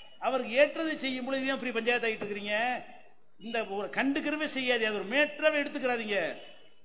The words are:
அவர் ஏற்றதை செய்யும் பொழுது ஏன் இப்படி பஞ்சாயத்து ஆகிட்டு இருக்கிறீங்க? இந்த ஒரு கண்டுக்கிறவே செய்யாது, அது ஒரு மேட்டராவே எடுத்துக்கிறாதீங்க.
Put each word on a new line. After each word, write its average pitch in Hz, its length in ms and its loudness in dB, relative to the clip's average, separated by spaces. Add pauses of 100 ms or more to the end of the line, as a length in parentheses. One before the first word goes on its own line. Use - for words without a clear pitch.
(180)
அவர் 247 280 2
ஏற்றதை 294 500 4
செய்யும் 262 280 -2
பொழுது 262 220 0
ஏன் 269 80 2
இப்படி 247 180 -2
பஞ்சாயத்து 226 360 2
ஆகிட்டு 220 160 -2
இருக்கிறீங்க? 208 600 -2 (540)
இந்த 226 260 -2
ஒரு 196 240 -2
கண்டுக்கிறவே 285 560 2
செய்யாது, 247 420 2
அது 214 80 2
ஒரு 202 100 -2
மேட்டராவே 294 580 2
எடுத்துக்கிறாதீங்க. 233 720 0 (500)